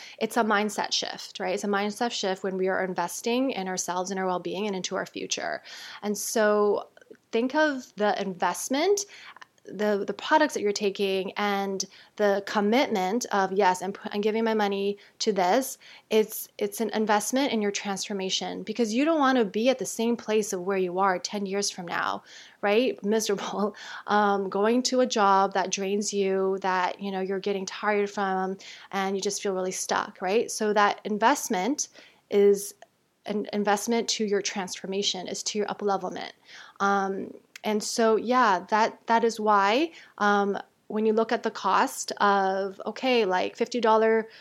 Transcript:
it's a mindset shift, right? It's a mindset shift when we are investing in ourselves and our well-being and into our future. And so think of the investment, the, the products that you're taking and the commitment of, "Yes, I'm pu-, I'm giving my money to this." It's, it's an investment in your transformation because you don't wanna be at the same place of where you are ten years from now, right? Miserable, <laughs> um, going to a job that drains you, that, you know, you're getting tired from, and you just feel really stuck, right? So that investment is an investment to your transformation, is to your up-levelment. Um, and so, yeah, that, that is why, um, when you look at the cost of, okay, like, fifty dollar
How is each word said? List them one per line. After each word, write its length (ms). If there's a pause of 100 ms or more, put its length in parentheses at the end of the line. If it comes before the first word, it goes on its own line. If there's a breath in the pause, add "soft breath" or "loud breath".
(200 loud breath)
it's 160
a 80
mindset 480
shift, 480
right? 140
It's 100
a 20
mindset 460
shift 320
when 120
we 120
are 160
investing 640
in 160
ourselves 460
and 80
our 60
well-being 420
and 80
into 180
our 120
future. 540 (440 loud breath)
And 120
so 720 (460)
think 240
of 400
the 260
investment, 840 (600 loud breath)
the, 400
the 60
products 400
that 80
you're 120
taking 640
and 480 (300 loud breath)
the 280
commitment 880
of, 180
"Yes, 320
I'm 120
pu-, 180
I'm 80
giving 240
my 80
money 460 (220 loud breath)
to 120
this." 460 (320 loud breath)
It's, 380 (100)
it's 240
an 80
investment 600
in 120
your 80
transformation 920
because 300
you 140
don't 120
wanna 280
be 240
at 80
the 80
same 320
place 340
of 80
where 160
you 220
are 200
ten 280
years 240
from 160
now, 380 (360 loud breath)
right? 420
Miserable, 720 (180 loud breath)
<laughs> 140
um, 440
going 320
to 180
a 60
job 480
that 160
drains 420
you, 480
that, 400
you 100
know, 120
you're 180
getting 240
tired 460
from, 480 (340 loud breath)
and 240
you 60
just 200
feel 120
really 180
stuck, 480
right? 300
So 240
that 300
investment 840 (400 loud breath)
is 460 (500)
an 300
investment 540
to 180
your 160
transformation, 840
is 180
to 120
your 140
up-levelment. 640 (460 loud breath)
Um, 520 (340)
and 160
so, 340
yeah, 520
that, 380
that 180
is 160
why, 520 (260 loud breath)
um, 400 (300)
when 180
you 80
look 180
at 100
the 80
cost 680
of, 640
okay, 400
like, 320
fifty 240
dollar 480 (120 loud breath)